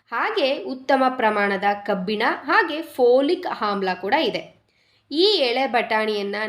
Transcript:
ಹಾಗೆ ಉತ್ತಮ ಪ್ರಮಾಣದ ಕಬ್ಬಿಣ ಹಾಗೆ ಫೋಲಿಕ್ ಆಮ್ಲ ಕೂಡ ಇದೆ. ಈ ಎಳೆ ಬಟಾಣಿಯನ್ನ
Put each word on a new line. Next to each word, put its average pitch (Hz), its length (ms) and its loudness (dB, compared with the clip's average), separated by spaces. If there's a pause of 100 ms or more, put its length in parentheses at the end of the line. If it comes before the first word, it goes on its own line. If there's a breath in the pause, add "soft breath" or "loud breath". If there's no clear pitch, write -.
(120)
ಹಾಗೆ 294 520 -2
ಉತ್ತಮ 262 460 0
ಪ್ರಮಾಣದ 208 540 0 (220)
ಕಬ್ಬಿಣ 208 400 -2
ಹಾಗೆ 330 560 0
ಫೋಲಿಕ್ 277 680 2 (140)
ಆಮ್ಲ 196 320 -2
ಕೂಡ 190 200 -4
ಇದೆ. 240 500 -4 (480)
ಈ 381 300 4
ಎಳೆ 254 260 2
ಬಟಾಣಿಯನ್ನ 214 680 -2 (140)